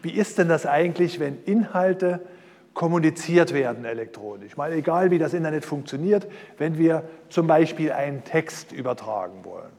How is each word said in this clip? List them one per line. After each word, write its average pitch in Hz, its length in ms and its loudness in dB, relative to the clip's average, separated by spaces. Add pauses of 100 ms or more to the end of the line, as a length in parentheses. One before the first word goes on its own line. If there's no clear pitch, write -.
wie 165 80 -8
ist 202 300 -2
denn 170 100 4
das 156 160 2
eigentlich, 170 540 2
wenn 139 240 -4
Inhalte 185 760 2 (540)
kommuniziert 170 800 2
werden 120 320 -2
elektronisch? 107 720 -10
Mal 151 160 -4
egal, 170 380 2
wie 175 80 4
das - 160 0
Internet 156 300 -2
funktioniert, 165 640 0 (300)
wenn 156 220 -2
wir 160 240 4 (260)
zum 165 160 2
Beispiel 160 460 4
einen 143 320 -4
Text - 480 -4
übertragen 107 720 -6
wollen 90 340 -14